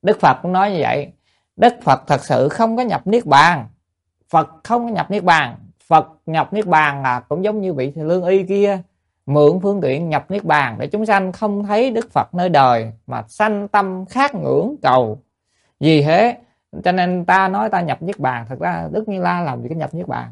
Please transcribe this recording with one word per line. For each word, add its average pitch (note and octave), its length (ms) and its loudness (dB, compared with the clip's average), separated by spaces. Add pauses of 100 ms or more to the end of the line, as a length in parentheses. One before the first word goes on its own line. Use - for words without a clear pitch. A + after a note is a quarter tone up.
Đức G3+ 180 0
Phật E3 220 4
cũng F3 100 -4
nói F#3+ 200 2
như F#3 100 -4
vậy. C3 300 -2 (440)
Đức A#3+ 180 4 (100)
Phật C3+ 240 2
thật C3+ 160 0
sự C3 260 2
không A3+ 280 0
có B3 60 -2
nhập G#3 220 -2
Niết A#3 200 0
Bàn. D3 420 4 (640)
Phật D#3+ 200 2 (140)
không A#3+ 220 -2
có A#3 80 -8
nhập E3+ 180 -4
Niết G3 120 -4
Bàn. D3+ 320 2 (320)
Phật D#3 200 4 (180)
nhập D#3+ 280 -2
Niết G#3 140 -2
Bàn D3+ 360 2
là B2 160 0
cũng D#3+ 240 -6
giống G#3+ 180 -2
như F#3 120 -4
vị C3+ 220 -4
lương E3+ 300 -2
y F#3+ 180 2
kia, G3 360 0 (460)
mượn D3 340 4
phương G3+ 220 -2
tiện D3 280 -2
nhập D3 200 -2
Niết G3 140 -6
Bàn C#3+ 360 0
để C3+ 80 -6
chúng G#3 180 -4
sanh F#3+ 260 0
không G3+ 320 -4
thấy G#3+ 280 0
Đức A3+ 200 -6
Phật - 220 -2
nơi F3+ 160 -2
đời B2 420 2 (160)
mà A#2+ 200 -10
sanh G#3 400 -2
tâm F#3+ 380 -2
khát C4+ 300 -2
ngưỡng E3 460 -2
cầu B2+ 380 2 (600)
gì D3+ 240 4
thế. G#3 340 2 (460)
Cho F3+ 80 0
nên F3+ 340 -2
ta F#3+ 220 4
nói G3+ 220 -2
ta F#3 120 -2
nhập D3+ 200 -4
Niết F#3 180 -8
Bàn, B2+ 300 -4
thật B2+ 100 -10
ra E3 320 -4
Đức A3 180 -6
Như F#3+ 120 -6
Lai F3 220 -2
làm B2+ 180 -6
gì A#2+ 80 -10
có D#3+ 60 -6
nhập D#3 180 -8
Niết E3+ 140 -8
Bàn. B2 240 -8